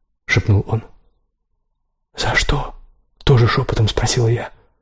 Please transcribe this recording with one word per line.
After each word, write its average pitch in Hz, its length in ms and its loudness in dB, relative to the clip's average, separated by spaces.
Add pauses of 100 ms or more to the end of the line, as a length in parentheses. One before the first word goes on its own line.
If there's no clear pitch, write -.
(340)
шепнул - 340 2
он. 113 160 -4 (1300)
"За - 180 -4
что?" - 400 -2 (480)
тоже 120 240 4
шепотом 117 400 0
спросила 113 400 0
я. 113 240 -2 (300)